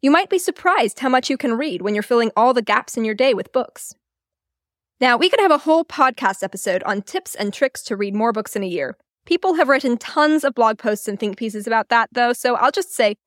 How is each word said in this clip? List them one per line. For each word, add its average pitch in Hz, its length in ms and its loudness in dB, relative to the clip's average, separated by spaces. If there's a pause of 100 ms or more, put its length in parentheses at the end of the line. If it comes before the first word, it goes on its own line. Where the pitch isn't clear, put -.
You 269 80 2
might 349 200 4
be 381 100 2
surprised 349 600 0
how 262 100 -2
much 254 200 2
you 269 60 0
can 233 200 -2
read 202 260 -6
when 202 120 -2
you're 208 80 0
filling 233 360 0
all 247 160 4
the 247 80 0
gaps 214 340 -2
in 233 80 -2
your 220 100 -2
day 254 200 2
with - 180 -4
books. - 420 -6 (1080)
Now, 247 160 4
we 330 120 4
could 494 120 2
have 381 100 6
a 294 60 4
whole 320 260 2
podcast 247 600 0
episode 190 400 -4
on 202 180 -2
tips - 340 -8
and 202 180 -4
tricks - 300 -4
to 208 140 -8
read 202 180 -4
more 226 160 0
books 214 240 -6
in 202 80 -4
a 190 40 -6
year. 156 280 -6 (300)
People 349 300 0
have 311 120 2
written 254 300 2
tons 302 480 0
of 269 100 -2
blog 220 220 2
posts 214 320 -4
and 202 100 -6
think 214 160 -6
pieces 214 320 -8
about 220 220 -2
that, 233 240 2
though, 240 180 0
so 247 240 0
I'll 262 160 2
just - 240 -4
say 208 320 2